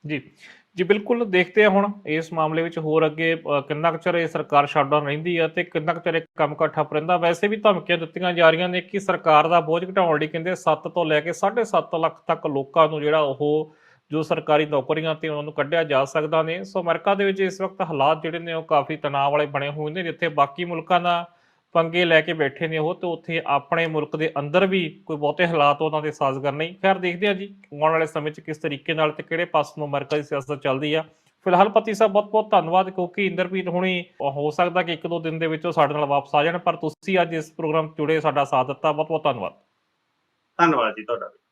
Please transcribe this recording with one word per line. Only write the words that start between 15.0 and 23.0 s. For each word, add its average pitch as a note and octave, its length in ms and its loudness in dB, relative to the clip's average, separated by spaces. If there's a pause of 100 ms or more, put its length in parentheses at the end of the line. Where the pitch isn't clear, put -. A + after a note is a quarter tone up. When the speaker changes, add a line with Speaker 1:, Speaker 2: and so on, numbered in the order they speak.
Speaker 1:
ਤੇ D#3 140 -6
ਉਹਨਾਂ D3 140 -6
ਨੂੰ D3+ 100 -10
ਕੱਢਿਆ D3 300 0
ਜਾ C#3 220 2
ਸਕਦਾ D#3 380 0
ਨੇ। E3+ 200 -4
ਸੋ F#3+ 180 -4
ਅਮਰੀਕਾ E3+ 340 0
ਦੇ G3+ 100 0
ਵਿੱਚ F#3+ 160 -2
ਇਸ F#3+ 200 -2
ਵਕਤ F#3+ 200 -6
ਹਾਲਾਤ D#3+ 400 2
ਜਿਹੜੇ E3 180 -6
ਨੇ E3 140 -8
ਉਹ D#3+ 100 -4
ਕਾਫੀ D#3 340 0
ਤਣਾਅ C#3 320 0
ਵਾਲੇ D3 160 2
ਬਣੇ C#3+ 240 -4
ਹੋਏ D3+ 220 -8
ਨੇ। F3+ 120 -6
ਜਿੱਥੇ E3+ 240 -4
ਬਾਕੀ D3 380 0
ਮੁਲਕਾਂ F3 360 0
ਨਾਲ F3 240 0 (480)
ਪੰਗੇ E3+ 320 2
ਲੈ E3 160 6
ਕੇ E3 120 -4
ਬੈਠੇ D#3 340 -2
ਨੇ D#3+ 100 -4
ਉਹ D#3 180 -2
ਤੇ F#3 120 -8